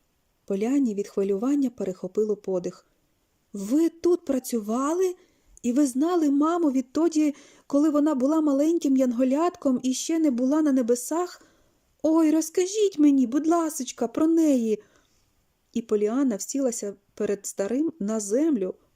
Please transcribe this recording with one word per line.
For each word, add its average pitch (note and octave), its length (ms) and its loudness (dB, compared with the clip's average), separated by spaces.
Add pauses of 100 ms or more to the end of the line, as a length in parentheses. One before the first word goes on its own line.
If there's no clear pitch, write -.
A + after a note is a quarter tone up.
(440)
Поляні A3+ 500 0
від G3+ 140 -6
хвилювання A#3+ 640 -2
перехопило G3 640 -4
подих. F#3 500 -6 (640)
"Ви A#3 360 0
тут F4 360 0
працювали? C4 880 -2 (480)
І A#3+ 100 -2
ви C#4+ 140 2
знали D4+ 440 0
маму D#4 400 2
відтоді, D4+ 640 0 (320)
коли D4 240 2
вона D4 240 2
була C#4+ 260 0
маленьким D4+ 560 2
янголятком C4 840 0
і B3+ 120 -2
ще E4 240 -4
не D#4 120 2
була C4 320 0
на D4 100 2
небесах? C4 760 -2 (560)
Ой, D#4+ 280 4
розкажіть F#4 680 0
мені, C#4+ 280 6
будь C#4+ 200 -2
ласочка, D#4 600 -2
про D4+ 180 0
неї". C#4 560 2 (920)
І A3+ 100 -4
Поліанна A3 540 0
всілася A3+ 580 -4 (200)
перед G3+ 320 -4
старим B3+ 540 -4
на G#3+ 200 -4
землю, G#3+ 540 0 (220)